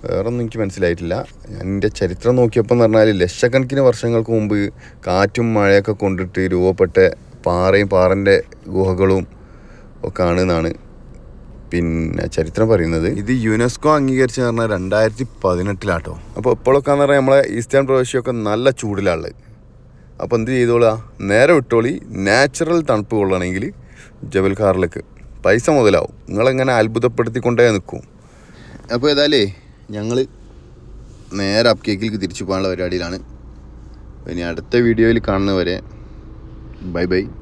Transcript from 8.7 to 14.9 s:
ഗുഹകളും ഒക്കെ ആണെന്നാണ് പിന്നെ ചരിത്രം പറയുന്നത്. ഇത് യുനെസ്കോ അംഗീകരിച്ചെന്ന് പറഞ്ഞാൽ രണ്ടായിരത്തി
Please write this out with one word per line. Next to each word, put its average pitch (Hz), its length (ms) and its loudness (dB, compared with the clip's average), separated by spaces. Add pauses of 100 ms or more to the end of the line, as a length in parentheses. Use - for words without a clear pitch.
ഗുഹകളും 95 500 2 (840)
ഒക്കെ - 200 -4
ആണെന്നാണ് 87 420 0 (1040)
പിന്നെ 82 520 -2 (100)
ചരിത്രം 82 380 -2
പറയുന്നത്. 82 340 0 (140)
ഇത് 107 120 -4 (140)
യുനെസ്കോ 117 500 0
അംഗീകരിച്ചെന്ന് 131 520 0
പറഞ്ഞാൽ 113 280 -2
രണ്ടായിരത്തി 107 480 0 (180)